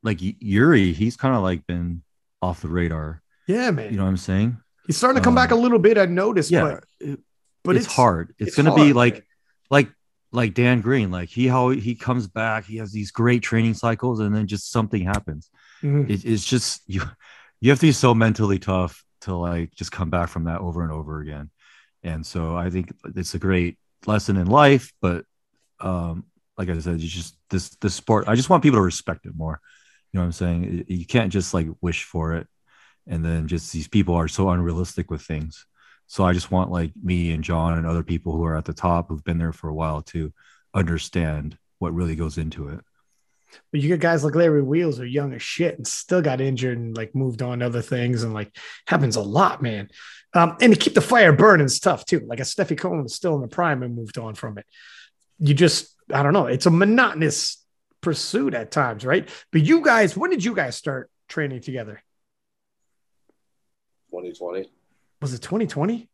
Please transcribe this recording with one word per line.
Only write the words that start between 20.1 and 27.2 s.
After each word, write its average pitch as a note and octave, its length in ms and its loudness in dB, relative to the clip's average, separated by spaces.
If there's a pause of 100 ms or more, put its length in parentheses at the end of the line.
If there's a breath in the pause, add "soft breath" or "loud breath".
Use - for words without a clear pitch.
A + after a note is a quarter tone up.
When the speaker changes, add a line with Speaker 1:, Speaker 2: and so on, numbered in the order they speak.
Speaker 1:
back F2 180 -2
from E2 160 -6
that E2 160 -4
over F2 220 -6
and D#2+ 100 -4
over D#2 280 -10
again. D2+ 300 -12 (520 soft breath)
And D#2+ 240 -8
so E2+ 300 -6
I F2 120 -4
think F2 240 -6 (240)
it's F2+ 180 -8
a E2+ 40 -6
great F2+ 400 0 (280)
lesson G#2 300 0
in F2+ 120 0
life, C#3 520 4
but, F2 240 -2 (560)
um, F2 440 -6 (340)
like F#2 100 -4
I E2 100 -4
said, E2+ 220 -4
you E2 80 -6
just, E2+ 300 -10 (100)